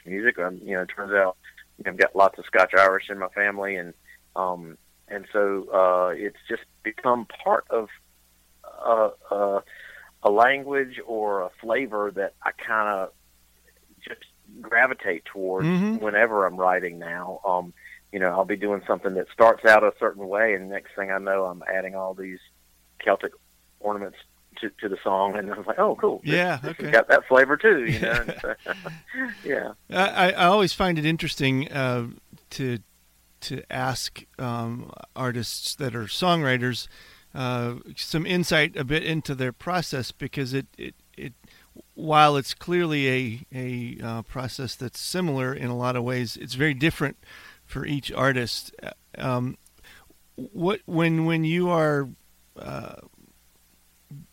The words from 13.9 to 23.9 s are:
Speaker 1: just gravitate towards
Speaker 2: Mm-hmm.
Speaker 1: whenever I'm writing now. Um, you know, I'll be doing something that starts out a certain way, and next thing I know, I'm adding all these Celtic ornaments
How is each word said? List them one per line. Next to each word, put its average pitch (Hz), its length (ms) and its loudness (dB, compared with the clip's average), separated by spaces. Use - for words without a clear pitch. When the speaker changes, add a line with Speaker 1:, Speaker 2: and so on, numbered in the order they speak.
Speaker 1:
just - 140 -14
gravitate 117 640 0
towards 95 420 -2
Speaker 2:
Mm-hmm. 185 380 0
Speaker 1:
whenever 107 400 4
I'm 90 120 -2
writing 92 420 2
now. 87 460 -10
Um, 90 280 0
you 101 60 -6
know, 92 120 2
I'll 92 140 2
be 101 120 0
doing 98 300 -2
something 98 280 -2
that 90 180 -2
starts 117 320 6
out 107 180 10
a 104 160 4
certain 101 300 -4
way, 104 260 2
and 95 140 -6
next 98 260 -10
thing 98 160 -6
I 95 80 -2
know, 98 280 0
I'm 90 200 -10
adding 95 280 -4
all 95 180 -6
these 95 260 -12
Celtic 98 300 2
ornaments 101 380 -6